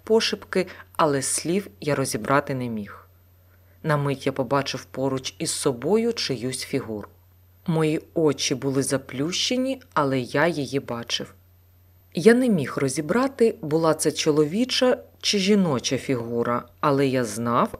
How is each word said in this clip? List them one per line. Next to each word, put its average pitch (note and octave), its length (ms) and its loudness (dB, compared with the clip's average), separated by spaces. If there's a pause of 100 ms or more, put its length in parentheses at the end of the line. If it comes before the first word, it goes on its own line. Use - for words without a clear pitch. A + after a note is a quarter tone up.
пошепки, G#3+ 640 0 (300)
але C#3+ 240 2
слів F3 460 -2 (140)
я D3 140 0
розібрати C3+ 580 0
не B2 160 -4
міг. G#2+ 380 -10 (760)
На D3+ 140 2
мить C#3 280 -2
я C#3 60 0
побачив C3 540 -2
поруч C3 540 -4
із D#3+ 120 -4
собою F3+ 640 0
чиюсь B2+ 480 -4
фігуру. G#2+ 460 -6 (600)
Мої D#3+ 340 2 (120)
очі D3+ 420 2
були C3+ 280 0
заплющені, F3+ 1000 -2 (120)
але C#3 260 2
я C#3+ 280 2
її C#3 320 -2
бачив. A#2 540 -8 (800)
Я F#3 200 6
не B3+ 160 4
міг D#3+ 280 0
розібрати, F#3+ 840 0
була D#3+ 320 2
це D#3 180 0
чоловіча G3+ 840 2 (240)
чи - 180 0
жіноча F3+ 580 2
фігура, A#2+ 680 -2 (140)
але C#3+ 280 2
я B2+ 160 2
знав, A#2 560 0